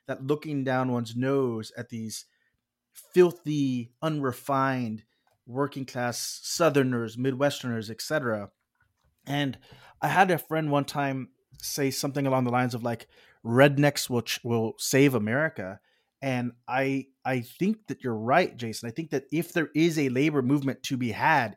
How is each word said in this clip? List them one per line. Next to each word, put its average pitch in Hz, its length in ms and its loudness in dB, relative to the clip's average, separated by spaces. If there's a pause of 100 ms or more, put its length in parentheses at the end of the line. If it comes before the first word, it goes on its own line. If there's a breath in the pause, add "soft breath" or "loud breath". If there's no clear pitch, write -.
that 135 180 -8
looking 147 400 -2
down 127 280 0
one's 117 240 -4
nose 123 600 0
at 117 140 -10
these 113 340 -10 (880)
filthy, 147 800 2 (100)
unrefined 135 1000 -2 (420)
working 135 400 -4
class - 560 -6
Southerners, 127 720 2
Midwesterners, 127 760 -2
et 110 120 -12
cetera. 113 480 -4 (760)
And 139 320 -2 (420 loud breath)
I 156 80 0
had 180 220 4
a 165 80 2
friend 156 320 -2
one 143 140 2
time 135 460 -4 (300)
say 139 300 -2
something 139 360 -2
along 131 180 4
the 123 60 0
lines 123 240 2
of, 117 80 -6
like, 117 260 -4 (360 soft breath)
"Rednecks 139 640 4
will 120 140 0
ch-, - 220 -6
will 113 340 0
save 139 360 4
America." 110 640 -2 (400)
And 123 320 -2 (140)
I, 135 400 0 (180)
I 127 160 0
think 185 460 -2
that - 160 -8
you're 120 140 -2
right, 127 400 2
Jason. 117 320 -8
I 113 40 -8
think 160 180 -10
that 139 200 -2
if 160 220 -4
there 160 220 0
is 160 240 2
a 139 100 2
labor 143 340 2
movement 135 420 0
to 139 120 -4
be 123 160 -2
had, 120 440 2